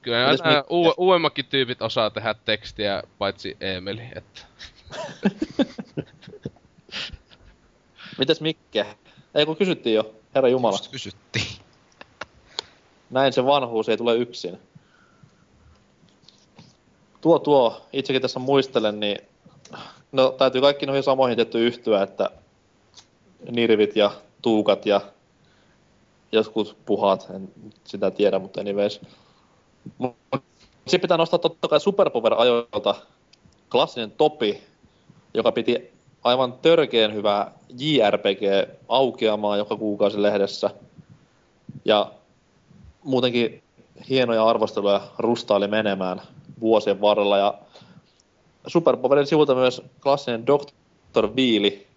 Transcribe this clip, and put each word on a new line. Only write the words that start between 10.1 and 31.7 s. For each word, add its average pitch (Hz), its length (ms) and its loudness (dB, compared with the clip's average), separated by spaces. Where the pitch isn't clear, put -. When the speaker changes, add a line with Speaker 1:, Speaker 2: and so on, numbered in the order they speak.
Speaker 2:
herra 131 140 4
jumala. 123 240 2
Speaker 3:
Just - 180 -8
kysyttiin. - 560 -10
Speaker 2:
Näin 131 240 0
se 127 120 0
vanhuus 120 440 0
ei 110 80 0
tule 113 180 0
yksin. 117 440 -6
Tuo, 160 180 4
tuo, 131 420 2
itsekin 135 280 -2
tässä 127 180 -4
muistelen, 127 600 0
niin... 104 180 -4
No, 131 200 2
täytyy 131 300 0
kaikki 143 240 2
noihin 135 180 -2
samoihin 131 320 2
tietty 113 320 0
yhtyä, 107 360 0
että... - 260 -4
Nirvit 113 440 2
ja 101 160 2
Tuukat 107 440 2
ja 101 160 2
jotkut 110 540 -2
Puhat, 98 500 0
en 95 140 -14
sitä 98 280 -4
tiedä, 98 280 0
mutta 95 220 -12
anyways. 101 400 -4
Mut 123 180 -6
sit - 140 0
pitää - 160 0
nostaa 170 220 0
totta - 280 -4
kai 151 120 2